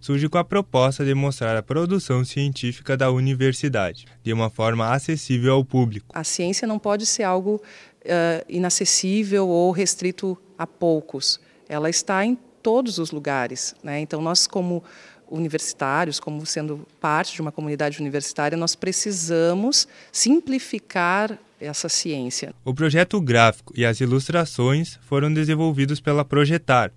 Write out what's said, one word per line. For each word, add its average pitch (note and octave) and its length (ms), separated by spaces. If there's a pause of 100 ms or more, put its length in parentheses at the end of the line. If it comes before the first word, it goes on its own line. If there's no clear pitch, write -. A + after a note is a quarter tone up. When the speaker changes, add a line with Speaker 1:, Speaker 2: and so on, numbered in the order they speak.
Speaker 1:
surge C#3+ 280
com F3 100
a E3+ 60
proposta C3+ 600
de C3+ 100
mostrar C3+ 420
a A2 60
produção D#3+ 640
científica C3+ 720
da C3 140
universidade, C3 960 (160)
de A2+ 100
uma A2+ 160
forma A2+ 440
acessível C3 640
ao C3+ 100
público. A#2+ 500
Speaker 2:
A D#3+ 100
ciência F#3 420
não G#3+ 120
pode G#3 260
ser A3 200
algo, F#3+ 360 (440)
eh, E3+ 440
inacessível F#3+ 1000
ou F3 240
restrito F3+ 680 (180)
a E3 100
poucos. D#3 760 (280)
Ela D3+ 220
está F#3+ 340
em A#3+ 140 (240)
todos A#3 360
os E3 120
lugares, C#3 720
né? D3 180
Então, D3+ 220
nós E3+ 240
como F3 360 (460)
universitários, D#3 920
como D3+ 260
sendo D3+ 400 (140)
parte D#3+ 340
de - 80
uma D3+ 100
comunidade D3 480
universitária, D3 560
nós E3 200
precisamos F#3 1120 (240)
simplificar G#3+ 1200 (240)
essa D3 280
ciência. C3+ 680 (100)
Speaker 1:
O C3 100
projeto D#3+ 460
gráfico A#2 560
e A#2+ 80
as A2+ 160
ilustrações C3+ 1000
foram C#3+ 300
desenvolvidos D3+ 680
pela D3 240
Projetar, C#3+ 720